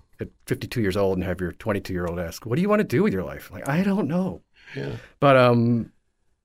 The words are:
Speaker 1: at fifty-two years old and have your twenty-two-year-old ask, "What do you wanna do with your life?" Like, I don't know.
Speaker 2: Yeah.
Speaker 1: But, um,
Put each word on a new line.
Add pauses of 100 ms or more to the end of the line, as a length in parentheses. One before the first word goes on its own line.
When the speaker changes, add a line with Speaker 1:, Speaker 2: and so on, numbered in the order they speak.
(220)
Speaker 1:
at (160)
fifty-two
years
old
and
have
your
twenty-two-year-old
ask,
"What
do
you
wanna
do
with
your
life?"
Like,
I
don't
know. (340)
Speaker 2:
Yeah. (240)
Speaker 1:
But,
um, (540)